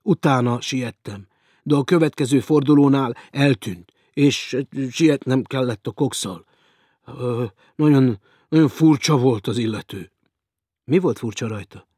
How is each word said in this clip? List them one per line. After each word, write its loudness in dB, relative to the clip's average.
Utána 0
siettem, -10
de 0
a 0
következő 0
fordulónál 2
eltűnt, -2
és, 0
ö, -6
sietnem 0
kellett -6
a -6
kokszal. -6
Ö, -6
nagyon, 4
nagyon 4
furcsa 2
volt 0
az -4
illető. -8
Mi 0
volt -2
furcsa -8
rajta? -14